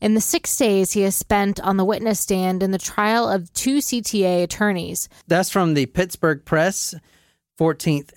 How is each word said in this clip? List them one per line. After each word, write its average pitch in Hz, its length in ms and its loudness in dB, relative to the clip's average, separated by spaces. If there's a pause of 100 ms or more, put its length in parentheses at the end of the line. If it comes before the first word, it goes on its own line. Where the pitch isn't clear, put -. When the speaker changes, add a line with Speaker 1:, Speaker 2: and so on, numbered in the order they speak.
Speaker 1:
in 214 140 2
the 220 40 2
six - 380 -2
days 196 340 2
he 208 100 0
has 196 140 0
spent 202 460 0
on 190 160 0
the 190 80 2
witness 214 340 -2
stand 185 420 -2
in 190 100 0
the 190 60 0
trial 220 520 0
of 190 240 -4
two 269 260 0
C 240 220 -2
T 202 240 0
A 180 180 2
attorneys. 180 640 -2 (200)
Speaker 2:
That's 175 240 2
from 175 220 2
the 139 120 2
Pittsburgh 165 580 -2
Press, 170 500 0 (640)
fourteenth 156 600 0